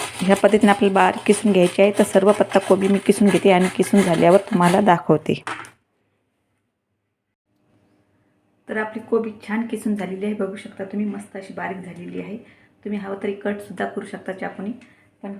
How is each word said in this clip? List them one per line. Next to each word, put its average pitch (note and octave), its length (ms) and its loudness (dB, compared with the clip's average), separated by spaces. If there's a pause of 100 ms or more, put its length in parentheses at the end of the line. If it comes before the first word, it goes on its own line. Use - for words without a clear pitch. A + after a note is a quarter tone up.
(200)
ह्या F#3+ 160 4
पद्धतीने G3+ 360 4
आपल्याला G3+ 220 2
बारीक F#3+ 320 2
किसून G#3 260 2
घ्यायची F3+ 300 4
आहे. G3+ 160 4
तर G#3+ 60 6
सर्व G3+ 280 2
पत्ताकोबी G3+ 560 2
मी G3 180 2
किसून G3+ 220 4
घेते F#3 240 4
आणि F#3 240 4
किसून G3+ 260 2
झाल्यावर E3+ 360 4 (140)
तुम्हाला F3 300 2
दाखवते. E3+ 520 2 (3250)
तर G#3+ 80 -4
आपली G#3+ 320 -6
कोबी A3+ 220 -2 (160)
छान A3+ 200 -4
किसून G#3+ 280 -4
झालेली F#3+ 300 -8
आहे, G#3 80 -4
बघू G3 220 -6
शकता - 300 -14
तुम्ही, G3+ 220 -6
मस्त G3+ 300 -12
अशी F#3+ 160 -16
बारीक F3+ 240 -10
झालेली F3 440 -14
आहे. F3+ 160 -12 (460)
तुम्ही G#3 160 -8
हवं G3 240 -10
तरी G3+ 100 -4
कटसुद्धा G3+ 520 -8
करू G3+ 200 -10
शकता F#3 280 -12
चाकूने, F#3+ 380 -10 (520)
पण G3 160 -14